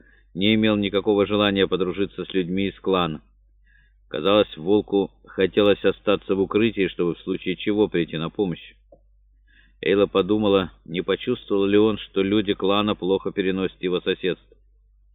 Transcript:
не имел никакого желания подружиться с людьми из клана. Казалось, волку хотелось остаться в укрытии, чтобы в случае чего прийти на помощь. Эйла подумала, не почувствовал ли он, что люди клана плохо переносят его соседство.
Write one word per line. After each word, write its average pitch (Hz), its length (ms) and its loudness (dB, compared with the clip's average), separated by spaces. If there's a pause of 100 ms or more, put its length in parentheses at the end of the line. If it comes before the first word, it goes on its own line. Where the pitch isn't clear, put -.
(340)
не 104 220 2
имел 110 220 2
никакого 101 500 0
желания 101 400 2
подружиться 90 560 -4
с - 100 -12
людьми 92 360 -2
из - 100 -12
клана. 87 420 -2 (840)
Казалось, 98 480 0
волку 98 560 0 (140)
хотелось 98 580 0
остаться 98 500 0
в 95 60 0
укрытии, 98 480 0
чтобы 85 280 -2
в - 40 -16
случае 92 380 -6
чего 104 320 0
прийти 85 280 -4
на 80 120 -6
помощь. 90 440 -6 (1080)
Эйла 98 260 2
подумала, 98 640 2 (140)
не 87 160 -6
почувствовал 98 640 -2
ли 101 120 2
он, 107 200 4
что - 260 -4
люди 101 300 0
клана 101 420 0
плохо 92 360 -2
переносят 92 500 -4
его 90 200 -2
соседство. - 560 -6 (580)